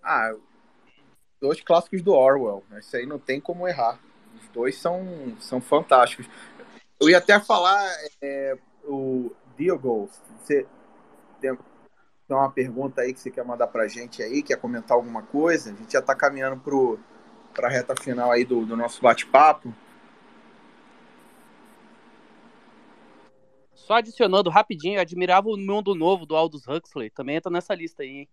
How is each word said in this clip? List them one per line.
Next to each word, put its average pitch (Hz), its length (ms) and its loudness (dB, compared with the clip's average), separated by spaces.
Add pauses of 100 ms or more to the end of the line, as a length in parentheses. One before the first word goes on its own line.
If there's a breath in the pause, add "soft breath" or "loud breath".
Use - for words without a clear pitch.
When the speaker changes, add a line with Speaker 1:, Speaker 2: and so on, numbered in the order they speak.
Speaker 1:
Ah, 113 320 -2 (1040)
dois 147 220 -2
clássicos 175 400 0
do 190 100 2
Orwell, 131 560 4
né? 107 120 -20
Isso - 140 -20
aí 123 120 -6
não 151 120 -12
tem 135 220 -6
como 175 260 -8
errar. 123 320 -2 (400)
Os - 120 -20
dois 123 260 -4
são, 170 640 -8
são 127 220 -6
fantásticos. 127 640 2 (720 loud breath)
Eu 151 100 6
ia 180 80 8
até 202 220 4
falar, 202 440 2 (380)
é, 139 340 -6 (280)
o 135 480 -4 (260)
Diogo, 131 500 -2 (300)
você 143 260 0 (760)
tem, 131 120 -4 (760)
tem 135 100 -4
uma 135 140 2
pergunta 131 520 -6
aí 127 100 -4
que - 80 -14
você 127 100 -12
quer 123 140 -10
mandar 120 220 -2
pra 110 220 -4
gente 120 340 -12
aí, 127 200 -4
quer 135 140 -2
comentar 123 400 -2
alguma 117 240 -2
coisa? 147 500 -2
A 101 40 -14
gente 113 180 -18
já 135 80 2
tá 131 140 0
caminhando 135 460 -2
pro, 131 380 -2 (540)
pra - 160 -2
reta 127 280 -2
final 123 340 -2
aí 120 140 4
do, 120 200 -2
do 113 120 -6
nosso 117 260 -6
bate-papo. 127 720 6 (4000)
Speaker 2:
Só - 200 -4
adicionando 220 540 2
rapidinho, 190 480 2
eu 190 60 0
admirava 180 460 2
o 214 100 -4
Mundo 196 360 -4
Novo 170 300 0
do 156 120 -4
Aldous 156 300 -2
Huxley, 135 440 -10
também 139 260 -8
entra 170 140 -6
nessa 175 240 -4
lista 165 280 -12
aí, 131 60 -12
hein? 139 240 -18